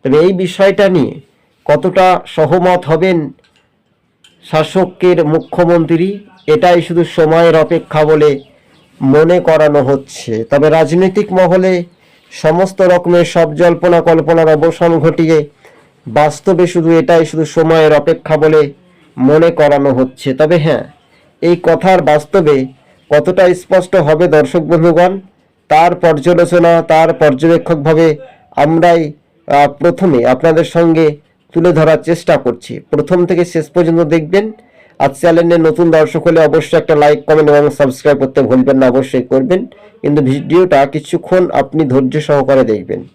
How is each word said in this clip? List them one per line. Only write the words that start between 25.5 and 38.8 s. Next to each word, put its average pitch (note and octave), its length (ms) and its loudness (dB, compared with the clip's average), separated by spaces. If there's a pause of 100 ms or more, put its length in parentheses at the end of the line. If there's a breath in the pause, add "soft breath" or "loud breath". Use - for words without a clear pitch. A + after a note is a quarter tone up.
তার F3 220 4 (120)
পর্যালোচনা, E3+ 680 2 (200)
তার D#3+ 180 2 (120)
পর্যবেক্ষকভাবে D#3+ 880 0 (560 loud breath)
আমরাই, E3 380 2 (460)
আহ, C#3+ 220 2 (120)
প্রথমে E3+ 440 0
আপনাদের D#3 500 0
সঙ্গে E3 300 2 (480)
তুলে E3+ 260 0
ধরার D#3 280 2
চেষ্টা E3 300 -2
করছি। - 360 -6 (160)
প্রথম D3+ 360 -2
থেকে F3 200 -2
শেষ E3 200 -6 (100)
পর্যন্ত E3 260 0 (120)
দেখবেন। E3+ 320 -2 (540 soft breath)
আর - 200 0
চ্যানেলে E3+ 380 2 (100)
নতুন E3 240 0
দর্শক D#3 360 0
হলে E3 200 2
অবশ্যই D#3 340 0
একটা D#3+ 200 0
লাইক, D3+ 240 2
কমেন্ট D3+ 260 2
এবং D3 120 4 (160)
সাবস্ক্রাইব C#3+ 400 -2
করতে C3+ 200 -2 (100)
ভুলবেন C3 300 2
না, C3 140 2